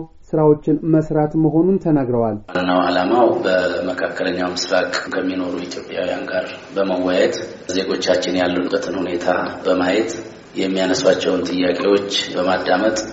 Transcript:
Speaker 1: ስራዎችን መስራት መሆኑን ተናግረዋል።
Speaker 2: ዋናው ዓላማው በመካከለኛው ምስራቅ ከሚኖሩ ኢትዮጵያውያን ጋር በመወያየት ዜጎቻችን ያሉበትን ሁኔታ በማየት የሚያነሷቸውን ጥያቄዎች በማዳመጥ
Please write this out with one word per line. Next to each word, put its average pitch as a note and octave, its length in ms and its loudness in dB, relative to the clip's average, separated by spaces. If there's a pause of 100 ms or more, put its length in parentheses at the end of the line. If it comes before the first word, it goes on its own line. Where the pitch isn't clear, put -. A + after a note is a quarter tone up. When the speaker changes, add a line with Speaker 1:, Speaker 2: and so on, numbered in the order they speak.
(240)
Speaker 1:
ስራዎችን D3+ 640 2
መስራት D#3 500 2
መሆኑን D#3+ 440 4
ተናግረዋል። A#2+ 580 2 (120)
Speaker 2:
ዋናው F2+ 320 0
ዓላማው F2+ 460 4 (120)
በመካከለኛው F2+ 1120 -2
ምስራቅ F2 400 0 (140)
ከሚኖሩ F#2 480 -4 (100)
ኢትዮጵያውያን F2+ 600 -6
ጋር F#2 220 -4 (240)
በመወያየት F#2 680 0 (320)
ዜጎቻችን F2+ 720 0
ያሉበትን F2+ 580 0
ሁኔታ F2 300 -4 (340)
በማየት F#2 500 0 (440)
የሚያነሷቸውን F#2 880 2
ጥያቄዎች F#2 680 2 (200)
በማዳመጥ F2+ 680 0 (160)